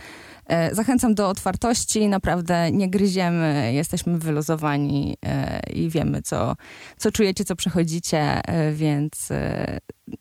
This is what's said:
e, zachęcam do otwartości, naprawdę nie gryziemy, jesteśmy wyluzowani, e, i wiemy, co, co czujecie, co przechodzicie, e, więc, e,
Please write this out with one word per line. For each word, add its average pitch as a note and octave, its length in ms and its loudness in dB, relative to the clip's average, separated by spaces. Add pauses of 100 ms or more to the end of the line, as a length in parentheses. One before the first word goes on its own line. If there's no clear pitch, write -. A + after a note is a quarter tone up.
(460)
e, E3 280 0
zachęcam A3+ 400 2
do G3+ 140 2
otwartości, A3+ 800 0
naprawdę E3+ 640 2
nie F#3+ 180 2
gryziemy, E3+ 840 2
jesteśmy E3+ 460 0
wyluzowani, D3 1000 0 (100)
e, C3+ 340 -2 (120)
i E3 180 0
wiemy, C#3+ 320 0
co, - 320 -2 (420)
co G#3+ 160 0
czujecie, G3 320 2
co F3+ 120 -2
przechodzicie, E3+ 640 0 (260)
e, D#3 280 0
więc, D3+ 580 -2
e, - 480 -4 (420)